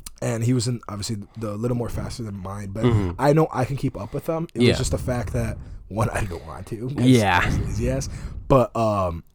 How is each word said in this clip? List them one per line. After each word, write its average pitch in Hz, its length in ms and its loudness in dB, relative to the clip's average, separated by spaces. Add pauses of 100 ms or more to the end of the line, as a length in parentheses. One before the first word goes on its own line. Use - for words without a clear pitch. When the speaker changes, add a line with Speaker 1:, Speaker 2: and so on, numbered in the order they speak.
(220)
Speaker 1:
And 120 240 -2
he 127 80 2
was 123 160 0
in, 120 180 -4
obviously, 104 300 -8 (200)
the 110 200 -8
little 123 180 -2
more 117 140 -4
faster 101 340 -8
than 101 140 -10
mine, 98 340 -10
but 110 140 -2
Speaker 2:
Mm-hmm. 104 340 4
Speaker 1:
I 147 140 6
know 156 180 6
I 123 140 0
can 135 100 -4
keep 127 240 -4
up 101 140 -10
with 143 120 -8
them. 165 280 -4
It 113 60 -6
was 127 100 6
Speaker 2:
Yeah. - 60 4
Speaker 1:
just - 160 0
the 131 60 0
fact 123 360 -4
that, 117 240 -4 (320)
one, 104 220 0
I - 100 -2
didn't 85 260 -6
want 78 200 -14
to. 117 280 -8
That's, 123 120 4
Speaker 2:
Yeah. 101 340 8
Speaker 1:
that's - 160 0
lazy - 340 0
ass. 135 160 -2 (400)
But, 127 280 4
um, 98 480 0 (120)